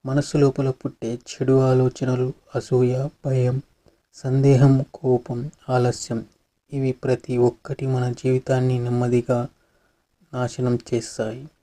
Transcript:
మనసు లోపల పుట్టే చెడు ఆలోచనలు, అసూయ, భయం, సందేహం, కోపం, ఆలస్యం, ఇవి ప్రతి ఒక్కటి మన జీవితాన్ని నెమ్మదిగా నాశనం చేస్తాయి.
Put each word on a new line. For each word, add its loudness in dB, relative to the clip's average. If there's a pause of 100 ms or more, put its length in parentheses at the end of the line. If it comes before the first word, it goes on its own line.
మనసు -2
లోపల 2
పుట్టే -8
చెడు 0
ఆలోచనలు, 2 (220)
అసూయ, 0 (180)
భయం, 0 (520)
సందేహం, 4
కోపం, -2 (180)
ఆలస్యం, -2 (480)
ఇవి -2
ప్రతి -4
ఒక్కటి -2
మన -2
జీవితాన్ని 0
నెమ్మదిగా 0 (840)
నాశనం -2 (140)
చేస్తాయి. -6 (140)